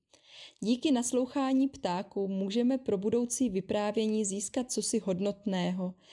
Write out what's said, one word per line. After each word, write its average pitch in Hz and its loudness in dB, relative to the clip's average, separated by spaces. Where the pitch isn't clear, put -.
Díky 247 2
naslouchání 262 2
ptáků 196 -4
můžeme 202 0
pro 220 -2
budoucí 240 0
vyprávění 214 0
získat 208 -4
cosi 214 0
hodnotného, 185 -2